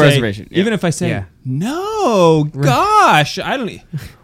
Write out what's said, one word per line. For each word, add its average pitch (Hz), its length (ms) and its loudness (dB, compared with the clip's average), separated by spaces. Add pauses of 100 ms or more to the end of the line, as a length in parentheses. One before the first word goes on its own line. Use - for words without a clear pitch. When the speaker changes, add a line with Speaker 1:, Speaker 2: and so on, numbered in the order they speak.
Speaker 1:
reservation. 117 400 -2
Yeah. - 100 -2
Speaker 2:
even 214 140 0
if 190 100 -4
I 175 60 0
say, 123 200 -4
Speaker 3:
Yeah. 101 160 -6 (200)
Speaker 2:
"No, 196 1040 0
Speaker 3:
Right. 135 140 -4
Speaker 2:
gosh, 294 720 2
I 196 200 -4
don't 226 120 -6
e-, 87 140 -14 (400)